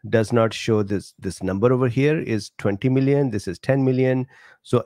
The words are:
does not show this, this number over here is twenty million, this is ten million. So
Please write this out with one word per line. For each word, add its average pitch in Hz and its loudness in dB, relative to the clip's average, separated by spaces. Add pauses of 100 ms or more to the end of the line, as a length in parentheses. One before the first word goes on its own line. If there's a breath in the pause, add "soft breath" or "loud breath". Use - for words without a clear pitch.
does 110 2
not 113 4
show 110 0
this, 98 -4
this - -8
number 98 2
over 127 2
here 139 0
is 107 -6
twenty 101 -2
million, 135 2
this 104 -6
is 87 -8
ten 135 0
million. 131 2 (380 loud breath)
So - 0